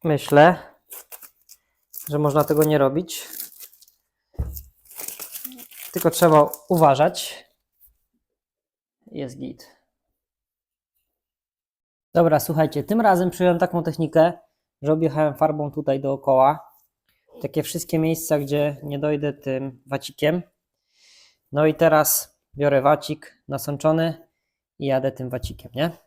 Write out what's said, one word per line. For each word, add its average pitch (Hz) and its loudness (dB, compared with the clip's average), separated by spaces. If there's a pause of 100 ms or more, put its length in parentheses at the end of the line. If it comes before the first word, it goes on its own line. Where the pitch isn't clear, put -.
Myślę, 156 4 (1500)
że 147 -4
można 147 2
tego 151 2
nie 151 2
robić. 139 -2 (2750)
Tylko 175 -2
trzeba 156 4 (200)
uważać. 156 2 (1700)
Jest 135 -12
git. - -16 (2250)
Dobra, 170 4
słuchajcie, 151 -2
tym 220 0
razem 185 2
przyjąłem 175 0
taką 175 -2
technikę, 160 2 (480)
że 147 0
objechałem 151 0
farbą 151 -2
tutaj 139 -4
dookoła. 139 0 (720)
Takie - -4
wszystkie - -4
miejsca, 160 -2
gdzie 143 -2
nie 143 -8
dojdę 147 -4
tym 135 -8
wacikiem. 151 -4 (1080)
No 147 0
i 156 2
teraz 156 2 (160)
biorę 139 2
wacik 147 -2
nasączony 156 -2 (500)
i 143 -6
jadę 135 0
tym 127 -10
wacikiem, - -10
nie? 160 -2 (160)